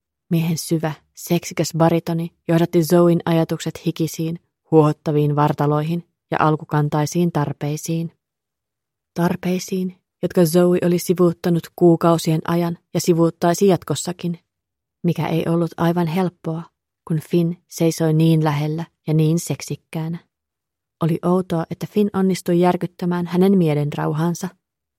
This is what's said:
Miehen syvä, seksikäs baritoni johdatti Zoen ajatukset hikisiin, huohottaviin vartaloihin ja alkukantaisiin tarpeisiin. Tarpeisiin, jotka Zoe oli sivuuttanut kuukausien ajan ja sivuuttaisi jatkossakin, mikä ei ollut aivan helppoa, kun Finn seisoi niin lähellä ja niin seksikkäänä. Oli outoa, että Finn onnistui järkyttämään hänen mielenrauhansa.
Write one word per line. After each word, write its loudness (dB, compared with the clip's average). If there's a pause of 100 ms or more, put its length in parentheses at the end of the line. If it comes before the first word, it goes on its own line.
(300)
Miehen 0
syvä, -4 (220)
seksikäs -4
baritoni 0 (120)
johdatti 2
Zoen 4
ajatukset -2
hikisiin, -4 (300)
huohottaviin 2
vartaloihin -2 (220)
ja -2
alkukantaisiin 0
tarpeisiin. -6 (1000)
Tarpeisiin, -4 (220)
jotka 2
Zoe 4
oli 2
sivuuttanut 0 (140)
kuukausien 4
ajan -2 (160)
ja -2
sivuuttaisi 2
jatkossakin, -2 (640)
mikä 0
ei -2
ollut 0
aivan 0
helppoa, -4 (460)
kun -2
Finn -2 (140)
seisoi 0
niin 4
lähellä -4 (220)
ja 0
niin 2
seksikkäänä. -8 (840)
Oli 0
outoa, 0
että -8
Finn 0
onnistui 0
järkyttämään -2
hänen 4
mielenrauhansa. -2 (500)